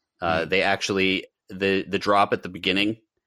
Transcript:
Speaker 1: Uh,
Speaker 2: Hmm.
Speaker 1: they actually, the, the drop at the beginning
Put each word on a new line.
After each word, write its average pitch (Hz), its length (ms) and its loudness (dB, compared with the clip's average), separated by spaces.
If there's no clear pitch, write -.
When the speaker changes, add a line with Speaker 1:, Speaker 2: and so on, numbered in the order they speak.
Speaker 1:
Uh, 82 240 0
Speaker 2:
Hmm. 80 60 -8
Speaker 1:
they 95 120 2
actually, 95 640 0
the, 98 400 0
the 95 100 -2
drop 101 340 2
at 110 100 -4
the 98 80 -12
beginning 95 480 -2